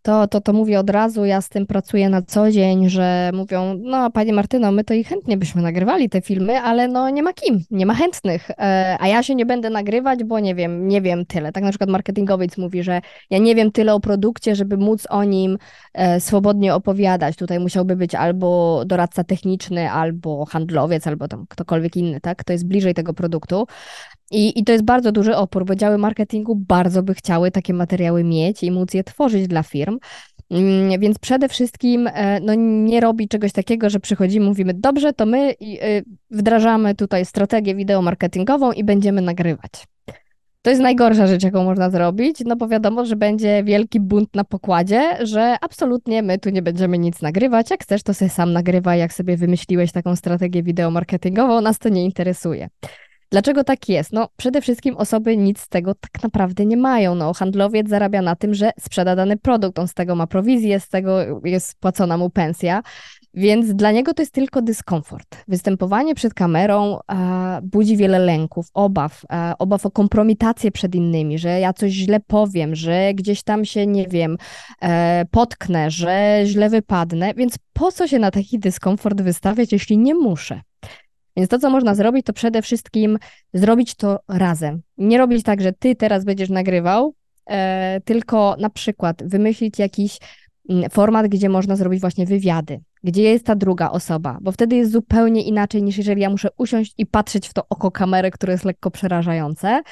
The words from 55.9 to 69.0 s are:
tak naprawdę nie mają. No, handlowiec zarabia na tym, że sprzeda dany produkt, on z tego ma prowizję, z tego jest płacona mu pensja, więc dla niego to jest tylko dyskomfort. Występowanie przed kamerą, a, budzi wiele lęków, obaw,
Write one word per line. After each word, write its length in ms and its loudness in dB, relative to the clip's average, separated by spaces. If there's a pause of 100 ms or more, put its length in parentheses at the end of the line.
tak 280 -14
naprawdę 420 0
nie 120 2
mają. 380 2
No, 180 -2
handlowiec 560 0
zarabia 320 0
na 140 0
tym, 180 -2
że 260 0
sprzeda 360 -2
dany 220 0
produkt, 420 0
on 80 -2
z 60 -10
tego 220 -2
ma 120 -2
prowizję, 520 0
z 100 -10
tego 540 -2
jest 360 -4
płacona 380 0
mu 120 0
pensja, 520 -2 (520)
więc 420 2
dla 160 4
niego 220 2
to 80 -2
jest 120 -4
tylko 280 -2
dyskomfort. 840 -6
Występowanie 680 0
przed 180 -2
kamerą, 720 0
a, 560 -4
budzi 340 2
wiele 220 4
lęków, 540 0
obaw, 560 0